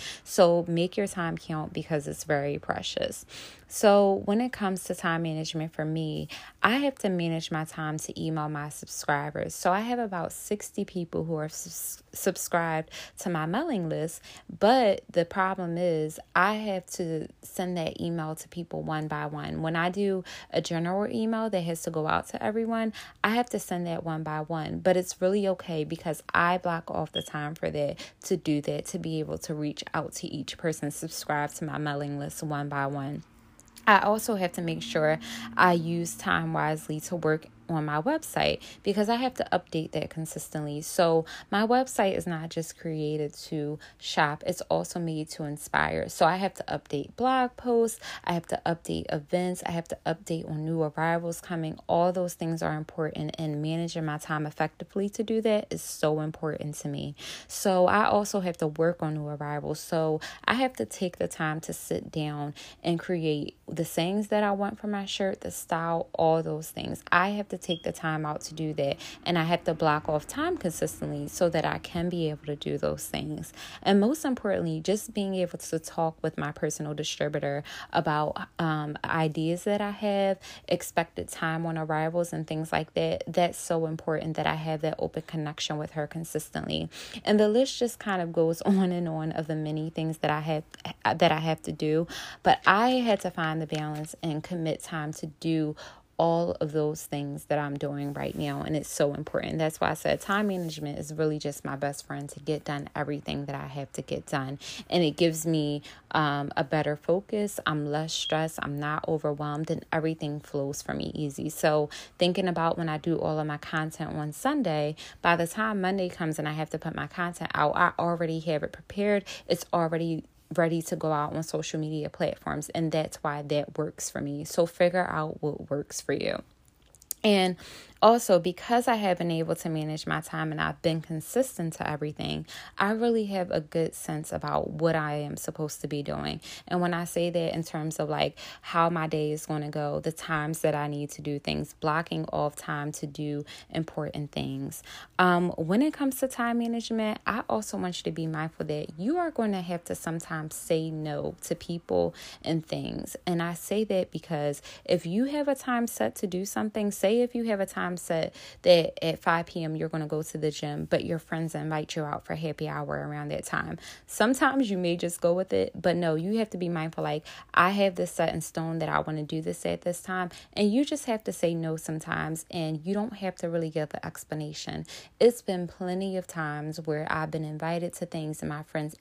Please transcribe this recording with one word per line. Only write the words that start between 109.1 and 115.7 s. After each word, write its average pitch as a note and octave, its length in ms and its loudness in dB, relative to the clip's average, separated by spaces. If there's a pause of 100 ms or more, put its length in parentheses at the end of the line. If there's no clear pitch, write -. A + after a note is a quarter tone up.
and D#3+ 200 -2
everything D#3+ 480 0
flows C#3+ 440 -4
for - 100 -4
me - 220 -4
easy. D3+ 340 -4
So D3+ 400 2 (300)
thinking F3+ 280 4
about E3 300 2
when E3 100 0
I D#3 120 0
do E3 200 2
all D#3 200 2
of D3+ 80 0
my D3 100 -2
content D#3+ 580 -4
on D3+ 160 -2
Sunday, D#3+ 640 0 (280)
by E3+ 120 6
the E3+ 120 2
time G#3+ 340 -2